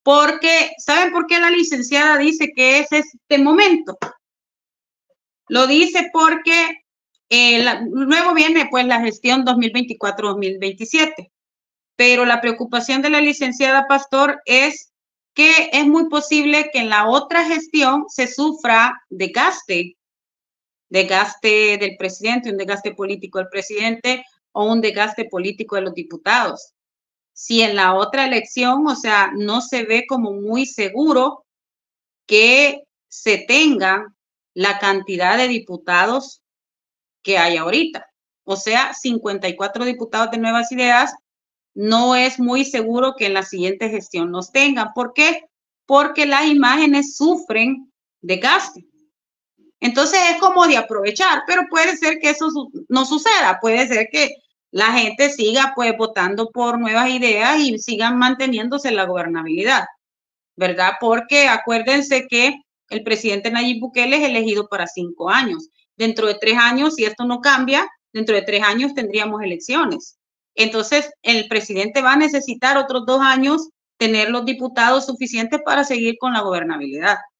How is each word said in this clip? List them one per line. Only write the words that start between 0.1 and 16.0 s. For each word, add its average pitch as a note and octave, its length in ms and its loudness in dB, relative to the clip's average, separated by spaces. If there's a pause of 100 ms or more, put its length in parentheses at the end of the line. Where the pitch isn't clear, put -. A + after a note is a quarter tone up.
¿saben E4+ 340 0
por E4+ 160 -2
qué F4 120 2
la E4+ 100 2
licenciada D4+ 680 2
dice D4+ 380 0
que C4 240 4
es D4 100 -2
este D4 480 0
momento? D#4+ 600 4 (1500)
Lo B3+ 180 4
dice F4 460 2
porque, E4 720 2 (420)
eh, A#3+ 340 4
la, A#3+ 300 0
luego D#4 420 2
viene, D#4+ 380 2
pues, B3+ 140 2
la A#3+ 160 2
gestión B3 420 0
dos B3 140 2
mil A3+ 160 0
veinticuatro, G#3+ 560 -4
dos G3 80 -4
mil F#3+ 200 -4
veintisiete. A3+ 760 -4 (640)
Pero B3 260 4
la A#3+ 160 2
preocupación A#3+ 640 -2
de D4 80 0
la D4+ 100 2
licenciada C4+ 680 2
Pastor C#4 600 2
es C4+ 480 0 (400)
que D#4+ 400 4
es C#4+ 120 2
muy D#4+ 220 4